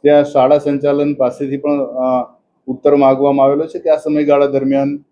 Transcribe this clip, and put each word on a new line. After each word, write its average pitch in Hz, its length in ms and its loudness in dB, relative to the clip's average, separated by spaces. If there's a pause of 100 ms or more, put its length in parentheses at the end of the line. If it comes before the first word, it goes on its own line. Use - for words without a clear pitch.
ત્યાં 147 220 4
શાળા 143 340 2
સંચાલન 143 560 -2
પાસેથી 135 440 -4
પણ, 143 260 -2
અ, 127 520 -4 (320)
ઉત્તર 139 280 0
માગવામાં 139 500 2
આવેલો 143 200 0
છે 165 140 -14
કે 165 100 -4
આ 156 60 4
સમયગાળા 147 500 0
દરમિયાન 139 680 -2